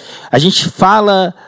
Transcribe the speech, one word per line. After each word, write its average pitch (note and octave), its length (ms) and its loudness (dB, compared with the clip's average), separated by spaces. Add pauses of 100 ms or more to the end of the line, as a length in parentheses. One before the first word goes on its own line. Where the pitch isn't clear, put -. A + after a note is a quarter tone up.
(280)
A B2 120 2
gente F3 280 0
fala, G3 640 0 (160)